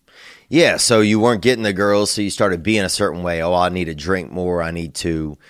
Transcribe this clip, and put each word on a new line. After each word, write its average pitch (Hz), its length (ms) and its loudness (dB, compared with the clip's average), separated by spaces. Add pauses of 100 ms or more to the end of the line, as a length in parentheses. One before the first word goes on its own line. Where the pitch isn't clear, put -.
(480)
Yeah, 131 280 4
so 113 240 4
you 107 180 4
weren't 113 240 2
getting 117 220 2
the 104 80 0
girls, 101 400 2
so 107 100 -4
you 98 80 -2
started 90 320 -2
being 104 220 2
a 90 40 -2
certain 87 360 -2
way. 85 180 -2
"Oh, 87 120 0
I 90 140 2
need 87 180 -4
to 80 80 -8
drink 82 360 -4
more. 90 320 -4
I 82 80 -4
need 85 260 -8
to, 80 400 -4 (140)